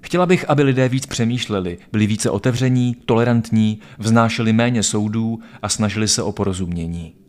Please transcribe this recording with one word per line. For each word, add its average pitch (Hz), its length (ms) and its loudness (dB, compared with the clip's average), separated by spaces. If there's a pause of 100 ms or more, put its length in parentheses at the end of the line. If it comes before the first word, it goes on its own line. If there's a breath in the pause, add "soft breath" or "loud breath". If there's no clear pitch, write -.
Chtěla 180 260 0
bych, 180 240 2
aby 147 120 4
lidé 131 260 2
víc 131 180 -4
přemýšleli, 107 720 -4 (140 loud breath)
byli 107 140 2
více 107 240 -2
otevření, 123 680 0 (100)
tolerantní, 113 720 2 (200 loud breath)
vznášeli 113 540 2
méně 117 300 2
soudů 110 560 -2 (240 loud breath)
a 104 60 -6
snažili 107 400 -2
se - 140 0
o 98 100 -4
porozumění. 85 800 -4 (140)